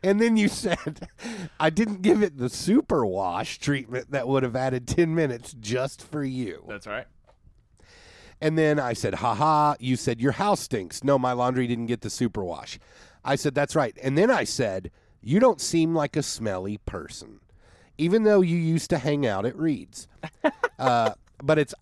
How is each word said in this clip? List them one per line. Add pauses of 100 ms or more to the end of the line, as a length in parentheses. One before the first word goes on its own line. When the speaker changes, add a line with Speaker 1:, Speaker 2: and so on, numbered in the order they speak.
Speaker 1:
And
then
you
said, (540)
"I
didn't
give
it
the
super
wash
treatment
that
would
have
added
ten
minutes
just
for
you."
Speaker 2:
That's
right. (1400)
Speaker 1:
And
then
I
said,
"Ha
ha."
You
said,
"Your
house
stinks."
"No,
my
laundry
didn't
get
the
super
wash." (440)
I
said,
"That's
right."
And
then
I
said, (300)
"You
don't
seem
like
a
smelly
person, (580)
even
though
you
used
to
hang
out
at
Reed's." (340)
<laughs> (300)
Uh, (320)
"but
it's